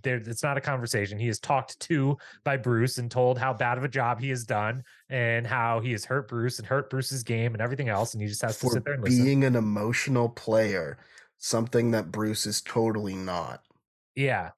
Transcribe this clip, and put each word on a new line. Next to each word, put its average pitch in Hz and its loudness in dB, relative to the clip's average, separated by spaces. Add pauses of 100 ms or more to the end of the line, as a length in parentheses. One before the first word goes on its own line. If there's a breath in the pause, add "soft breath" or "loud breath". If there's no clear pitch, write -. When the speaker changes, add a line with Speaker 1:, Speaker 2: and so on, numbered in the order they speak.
Speaker 1:
there, 127 0
it's 113 -8
not 143 2
a 139 -2
conversation. 113 -2
He 117 0
is 107 -2
talked - 0
to 139 2 (260 loud breath)
by 139 0
Bruce 120 2
and 120 -4
told 127 4
how 127 0
bad 123 0
of 127 -2
a 147 0
job 120 0
he 135 -4
has 123 -4
done 110 -2 (280 soft breath)
and 117 0
how 117 0
he 120 -2
has 104 -4
hurt 135 -2
Bruce 120 -2
and 101 -10
hurt 139 0
Bruce's 131 -4
game 117 0
and 107 -4
everything 123 -2
else. 104 0
And 107 -4
he 104 -2
just 104 -6
has 113 -4
to 120 0
Speaker 2:
For 120 0
Speaker 1:
sit 120 -2
there 143 -4
and 127 -4
listen. 123 6
Speaker 2:
being 139 6
an 123 4
emotional 113 2
player, 101 0 (400 loud breath)
something 117 2
that 107 0
Bruce 107 -2
is 104 -4
totally 107 0
not. 87 -6 (540)
Speaker 1:
Yeah, 127 0